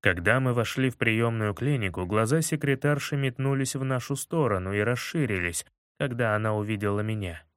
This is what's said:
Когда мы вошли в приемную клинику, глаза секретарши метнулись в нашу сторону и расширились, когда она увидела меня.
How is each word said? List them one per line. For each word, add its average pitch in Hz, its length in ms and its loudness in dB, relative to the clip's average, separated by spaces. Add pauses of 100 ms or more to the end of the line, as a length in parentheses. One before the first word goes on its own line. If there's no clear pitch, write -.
Когда 98 400 2
мы 127 120 2
вошли 123 360 0
в - 80 -8
приемную 113 560 2
клинику, 110 520 -2
глаза 110 360 2
секретарши 143 720 0
метнулись 135 600 -2
в 135 100 -4
нашу 131 300 -2
сторону 104 580 0
и 104 60 2
расширились, 110 880 0 (320)
когда 120 380 0
она 107 200 0
увидела 104 440 0
меня. 104 460 -4 (120)